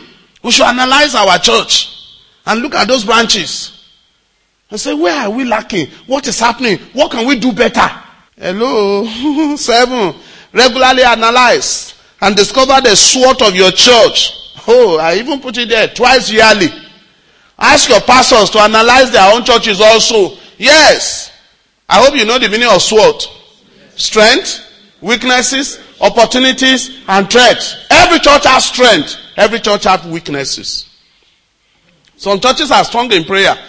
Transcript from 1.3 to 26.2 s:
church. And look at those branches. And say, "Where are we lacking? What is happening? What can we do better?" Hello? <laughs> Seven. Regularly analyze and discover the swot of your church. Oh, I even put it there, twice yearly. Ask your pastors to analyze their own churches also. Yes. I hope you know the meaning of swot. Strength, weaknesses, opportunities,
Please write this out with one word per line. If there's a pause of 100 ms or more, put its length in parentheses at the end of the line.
church. (560)
And
look
at
those
branches. (1000)
And
say,
"Where
are
we
lacking? (200)
What
is
happening? (140)
What
can
we
do
better?" (340)
Hello?
<laughs>
Seven. (360)
Regularly
analyze (280)
and
discover
the
swot
of
your
church. (360)
Oh,
I
even
put
it
there,
twice
yearly. (880)
Ask
your
pastors
to
analyze
their
own
churches
also. (200)
Yes. (560)
I
hope
you
know
the
meaning
of
swot. (680)
Strength, (400)
weaknesses, (220)
opportunities, (100)